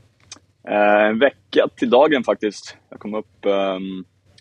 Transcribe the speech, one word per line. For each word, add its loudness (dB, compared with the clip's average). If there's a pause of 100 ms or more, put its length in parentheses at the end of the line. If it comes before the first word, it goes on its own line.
(720)
Eh, 4
en -2
vecka 0
till -4
dagen, 2
faktiskt. -6 (140)
Jag -20
kom -12
upp, -12
ehm, -4 (380)